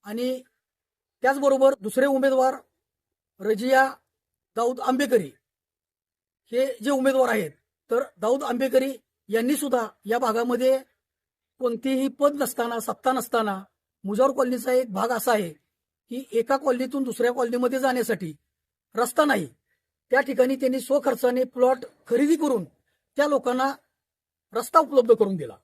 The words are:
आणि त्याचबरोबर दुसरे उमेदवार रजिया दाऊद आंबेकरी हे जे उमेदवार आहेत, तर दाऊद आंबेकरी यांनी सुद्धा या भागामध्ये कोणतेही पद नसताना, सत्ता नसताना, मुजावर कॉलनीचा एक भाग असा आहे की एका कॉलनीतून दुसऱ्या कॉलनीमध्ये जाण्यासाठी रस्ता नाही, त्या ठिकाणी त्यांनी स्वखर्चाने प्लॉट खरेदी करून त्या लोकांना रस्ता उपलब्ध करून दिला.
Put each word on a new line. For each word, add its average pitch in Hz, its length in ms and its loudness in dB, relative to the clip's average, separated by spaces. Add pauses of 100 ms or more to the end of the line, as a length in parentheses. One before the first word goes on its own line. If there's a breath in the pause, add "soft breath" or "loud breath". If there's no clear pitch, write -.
आणि 247 400 -6 (760)
त्याचबरोबर 269 600 4
दुसरे 233 240 0
उमेदवार 262 500 2 (840)
रजिया 254 540 2 (640)
दाऊद 240 240 -2
आंबेकरी 254 520 0 (1200)
हे 254 320 -2
जे 277 80 0
उमेदवार 262 380 2
आहेत, 190 220 -2 (400)
तर 247 120 0 (140)
दाऊद 240 260 0
आंबेकरी 262 500 0 (340)
यांनी 226 280 0
सुद्धा 247 320 -2 (180)
या 220 120 -2
भागामध्ये 247 640 0 (800)
कोणतेही 254 480 -2
पद 285 240 0 (100)
नसताना, 233 380 -4
सत्ता 240 320 -4
नसताना, 214 520 -2 (400)
मुजावर 226 280 2
कॉलनीचा 254 420 -2
एक 254 200 0
भाग 202 160 -2
असा 240 220 -2
आहे 208 180 0 (600)
की 254 220 -8
एका 233 260 0
कॉलनीतून 262 460 -2
दुसऱ्या 240 300 -2
कॉलनीमध्ये 247 460 -2
जाण्यासाठी 226 560 -2 (600)
रस्ता 247 300 2
नाही, 214 220 0 (640)
त्या 254 100 4
ठिकाणी 262 340 0
त्यांनी 262 240 -2
स्वखर्चाने 254 640 0
प्लॉट 254 340 0 (300)
खरेदी 285 280 2
करून 277 280 -2 (520)
त्या 285 120 2
लोकांना 269 460 0 (800)
रस्ता 247 260 2
उपलब्ध 254 340 4
करून 202 220 2
दिला. 120 280 -10